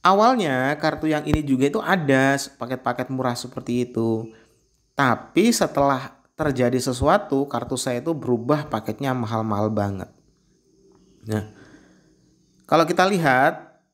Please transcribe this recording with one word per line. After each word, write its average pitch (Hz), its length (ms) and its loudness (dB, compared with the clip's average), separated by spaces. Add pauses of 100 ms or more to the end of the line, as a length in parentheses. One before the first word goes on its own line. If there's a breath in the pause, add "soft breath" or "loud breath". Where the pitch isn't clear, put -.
awalnya 180 720 4
kartu 156 320 -2
yang 151 160 0
ini 151 160 2
juga 135 240 2
itu 143 160 0
ada 139 560 2
s-, - 160 -10
paket-paket 123 560 -6
murah 127 240 -2
seperti 123 560 -4
itu. 113 400 -2 (640 loud breath)
Tapi 143 560 2
setelah 139 640 0 (240)
terjadi 127 400 0
sesuatu, 139 720 0
kartu 120 240 -6
saya 123 320 -4
itu 165 80 -2
berubah 123 560 -2
paketnya 127 480 -4
mahal-mahal 110 560 -2
banget. 101 400 -4 (1120)
Nah, 104 240 -4 (1200 soft breath)
kalau 160 160 4
kita 180 240 2
lihat 151 720 0 (120)